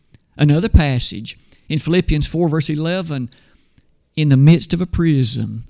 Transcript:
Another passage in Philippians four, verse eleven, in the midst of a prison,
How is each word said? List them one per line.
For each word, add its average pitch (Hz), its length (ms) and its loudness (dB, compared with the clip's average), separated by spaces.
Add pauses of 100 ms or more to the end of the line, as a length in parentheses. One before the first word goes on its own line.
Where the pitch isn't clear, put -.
(380)
Another 151 320 2
passage 131 680 0 (300)
in 151 120 -4
Philippians 156 480 0
four, 170 200 -2
verse 151 220 -2
eleven, 160 600 -6 (840)
in 151 140 0
the 135 80 6
midst 151 360 4
of 175 80 -2
a 180 60 -6
prison, 120 840 -2